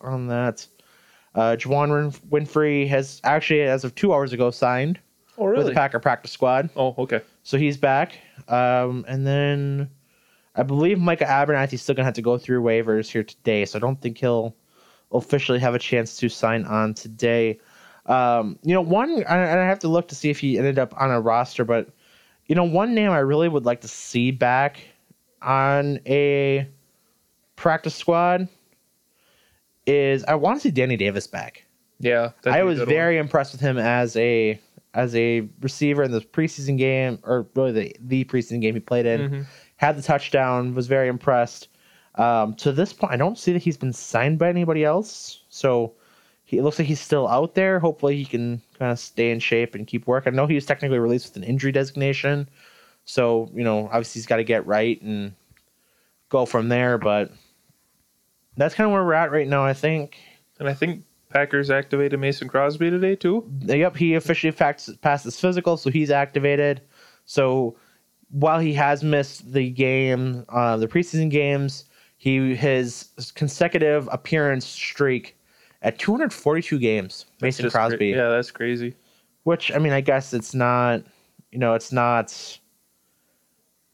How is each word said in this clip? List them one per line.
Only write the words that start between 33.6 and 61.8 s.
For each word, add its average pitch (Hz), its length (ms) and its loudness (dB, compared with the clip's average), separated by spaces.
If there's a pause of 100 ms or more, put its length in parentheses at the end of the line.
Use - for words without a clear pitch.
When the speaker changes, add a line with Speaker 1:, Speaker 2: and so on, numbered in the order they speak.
Speaker 1:
him 131 180 0
as 120 380 2
a, 113 440 2 (320)
as 120 240 0
a 117 320 2 (120)
receiver 143 440 0
in 131 80 -2
the 113 80 0
preseason 139 580 -2
game, 131 460 0
or 120 320 -2
really 131 160 2
the, 107 280 -4
the 127 240 0
preseason 120 360 -2
game 110 140 0
he 113 60 -6
played 120 260 0
in. 117 140 0
Speaker 2:
Mm-hmm. 139 220 -4 (340)
Speaker 1:
Had 147 220 2
the 139 40 -10
touchdown, 127 720 0
was 123 120 -2
very 131 220 2
impressed. 123 600 0 (460)
Um, 113 400 2
to - 160 -2
this 160 220 0
point, 165 200 -2
I 123 40 0
don't 175 200 0
see - 160 -2
that 175 100 0
he's 160 140 0
been 131 160 -4
signed 131 460 0
by 170 100 2
anybody 165 360 0
else. - 640 -4
So 120 460 0 (500)
he, - 140 -2
it 127 40 0
looks 147 160 0
like 160 80 2
he's 147 140 -2
still 139 260 0
out 135 300 0
there. 190 240 2
Hopefully 151 360 0
he 143 80 -4
can 120 380 -4 (160)
kinda 123 180 -2
stay 117 360 -2
in 113 80 -4
shape 117 340 0
and 101 100 -10
keep - 220 -8
working. 127 260 0
I 131 40 -2
know 135 100 2
he 156 80 2
was 143 100 0
technically 131 360 0
released 117 260 0
with - 160 -14
an 117 60 -12
injury 135 240 0
designation. 139 760 -2 (560)
So, 117 480 0
you 120 120 -4
know, 107 220 0
obviously 117 340 -4
he's 113 60 -12
gotta 113 180 0
get 113 200 0
right 107 380 0
and 101 320 -8 (920)
go 127 180 2
from 113 220 -2
there. 123 280 2
But 104 360 0 (1200)
that's 147 200 0
kinda 214 140 2
where 196 140 2
we're 165 100 2
at 156 180 2
right 147 160 0
now, 139 160 2
I 135 80 2
think. 151 460 -4 (420)
Speaker 2:
And 143 80 -4
I 139 60 -2
think 160 280 -4 (280)
Packers 143 380 0
activated 139 520 0